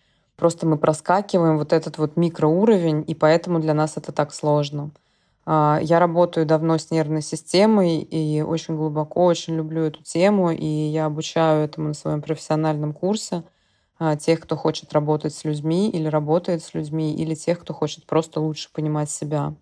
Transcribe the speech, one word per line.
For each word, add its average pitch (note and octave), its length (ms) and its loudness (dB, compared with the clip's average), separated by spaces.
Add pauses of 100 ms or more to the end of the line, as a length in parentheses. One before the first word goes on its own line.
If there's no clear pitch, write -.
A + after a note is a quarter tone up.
(380)
Просто E3 300 0
мы D#3 100 2
проскакиваем E3 800 2
вот D3 160 0
этот D#3+ 260 -2
вот D3+ 180 -2
микроуровень, E3+ 880 2
и D#3+ 80 -4
поэтому E3 440 2
для D#3 160 0
нас D#3 220 0
это - 160 -12
так D3+ 200 -2
сложно. D3 580 -2 (540)
А, D3+ 380 2
я E3 160 4
работаю F3 460 2
давно D#3+ 320 2
с - 140 -6
нервной D#3 320 0
системой F3+ 760 2
и D3+ 440 -2
очень D#3+ 340 -4
глубоко, D#3 480 0
очень E3+ 300 0
люблю D#3+ 280 -2
эту D#3 200 -6
тему, F#3 480 2
и D#3 140 -4
я D3+ 420 -2
обучаю D#3 580 0
этому D3+ 240 -6
на D3+ 60 -4
своем D3+ 260 -4
профессиональном D#3 720 -2
курсе, F3+ 500 -4 (560)
а, D#3 180 0
тех, D#3+ 240 2
кто - 160 -6
хочет - 360 -6
работать D3+ 420 0
с - 100 -12
людьми D#3+ 440 0
или D#3+ 200 -2
работает D#3+ 540 0
с - 120 -20
людьми, D#3 400 -4
или D#3+ 200 -4
тех, E3+ 260 -2
кто - 120 -12
хочет - 340 -6
просто D#3+ 340 -2
лучше D#3 320 -6
понимать D3+ 380 -2
себя. D3 500 -4